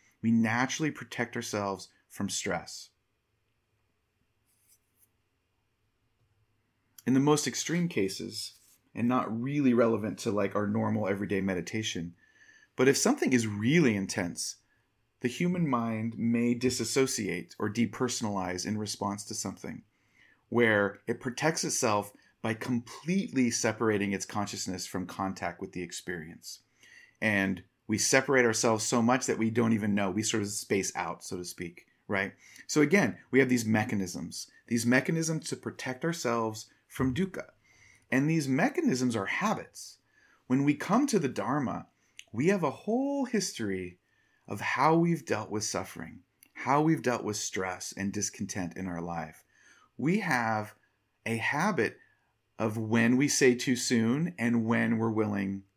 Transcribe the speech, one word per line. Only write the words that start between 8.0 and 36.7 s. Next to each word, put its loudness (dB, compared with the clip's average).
and -2
not -2
really 2
relevant 2
to, -2
like, 0
our 0
normal 0
everyday 0
meditation, -4
but 6
if 8
something 2
is 4
really 4
intense, -4
the 0
human 0
mind -2
may 2
disassociate 0
or -2
depersonalize -2
in -2
response -4
to -8
something, -8
where 4
it -2
protects -2
itself 0
by -2
completely -2
separating 2
its -4
consciousness -6
from -6
contact -6
with -8
the -8
experience. -12
And 2
we 2
separate 4
ourselves 2
so 2
much 2
that 0
we 0
don't 2
even 0
know. 0
We -2
sort 0
of -4
space -2
out, -6
so -10
to -8
speak, -12
right? -2
So 2
again, 2
we 4
have 6
these 2
mechanisms, -2
these 0
mechanisms 0
to -6
protect -8
ourselves -2